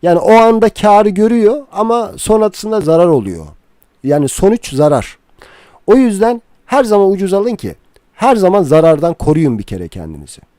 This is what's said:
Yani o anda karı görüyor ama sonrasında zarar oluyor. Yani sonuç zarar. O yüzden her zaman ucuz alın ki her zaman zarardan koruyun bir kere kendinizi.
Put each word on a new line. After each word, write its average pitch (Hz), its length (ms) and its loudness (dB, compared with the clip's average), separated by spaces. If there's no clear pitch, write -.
Yani 170 180 2
o - 140 2
anda 226 360 4
karı 208 400 2
görüyor 226 600 0
ama 226 460 -4
sonrasında 214 640 -2
zarar 165 260 2
oluyor. 95 380 -2
Yani 143 260 0
sonuç 208 440 -2
zarar. 143 440 -2
O 202 80 4
yüzden 233 460 0
her 269 180 0
zaman 202 280 2
ucuz 190 220 -2
alın 214 220 -2
ki 92 200 -10
her 247 220 0
zaman 196 280 2
zarardan 160 500 2
koruyun 151 460 -2
bir 101 40 -10
kere 90 240 -12
kendinizi. 80 540 -16